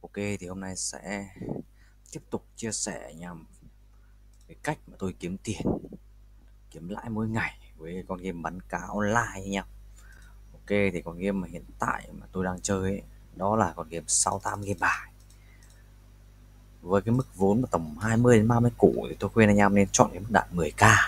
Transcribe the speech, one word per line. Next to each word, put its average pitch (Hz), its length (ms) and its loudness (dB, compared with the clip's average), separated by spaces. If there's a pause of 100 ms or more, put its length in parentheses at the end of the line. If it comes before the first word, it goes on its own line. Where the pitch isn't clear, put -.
Ok, - 140 -20
thì 101 320 -6
hôm 92 120 -10
nay 92 160 -10
sẽ 98 520 -10 (840)
tiếp 151 80 -14 (100)
tục - 140 -8 (120)
chia 113 160 -8
sẻ - 340 -8
anh - 140 -18
em 85 240 -14 (1040)
cái - 160 -20
cách 151 140 -4 (100)
mà - 120 -20
tôi 95 200 -6
kiếm 90 240 -8
tiền, - 180 -6 (1080)
kiếm 82 180 -14
lãi 104 200 -10
mỗi 110 180 -4
ngày 110 300 -6 (200)
với 87 300 -12
con 92 100 -6
game 90 240 -8
bắn 82 180 -8 (100)
cá 90 180 -6
online 104 460 0
anh 98 220 -8
em. 95 80 -4 (920)
Ok, - 160 -20
thì 98 360 0
con 85 120 -10
game 95 140 -2
mà 92 160 -4
hiện 82 160 -12 (160)
tại - 320 -4
mà - 200 -18
tôi 92 140 -4
đang 92 160 -4
chơi 98 200 -2
ấy, 95 200 -4 (340)
đó 101 200 0
là 95 200 2
con 80 140 -10
game 80 180 -8
sáu - 360 0
tám 101 180 -6
Game 101 180 -6
Bài. - 320 -2 (1700)
Với 95 200 2
cái 113 140 0
mức 131 200 -2
vốn 98 260 2
mà 127 100 -2
tầm 78 260 -4
hai 113 200 0
mươi 120 200 8
đến 107 100 6
ba 120 120 4
mươi 120 180 4
củ 58 320 6
thì 78 100 -8
tôi 101 140 -4
khuyên 110 160 6
anh 101 80 6
em 101 180 6
nên 98 160 6
chọn - 200 6
cái 90 80 -10
mức 110 120 -8
đạn - 200 2
mười 82 200 -2
K. - 120 2 (240)